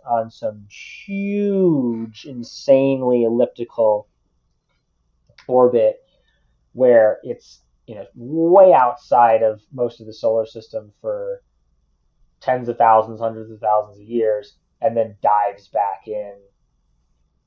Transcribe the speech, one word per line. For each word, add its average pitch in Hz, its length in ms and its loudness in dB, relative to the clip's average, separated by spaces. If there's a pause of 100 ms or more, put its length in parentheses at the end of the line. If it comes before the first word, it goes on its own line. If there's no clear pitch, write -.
on 113 200 -2
some 107 400 -10
huge, 190 1600 -4
insanely 131 1000 0
elliptical 113 840 -2 (1400)
orbit 120 540 2 (720)
where 120 500 4
it's, - 380 -14 (260)
you 113 80 -18
know, 98 100 -18 (100)
way 165 580 4
outside 120 680 2
of 110 180 -2 (120)
most 123 260 -6
of 113 60 -20
the 110 80 -18
solar 113 320 -2
system 110 560 -16
for 101 400 -10 (960)
tens 127 300 -4
of 117 80 -8
thousands, 113 420 2
hundreds 113 320 -8
of 107 80 -20
thousands 107 380 -4
of 104 60 -20
years, 107 520 -4 (260)
and 117 140 -2
then 110 260 -4
dives 104 460 -2
back 101 400 -6
in 104 280 -12 (1120)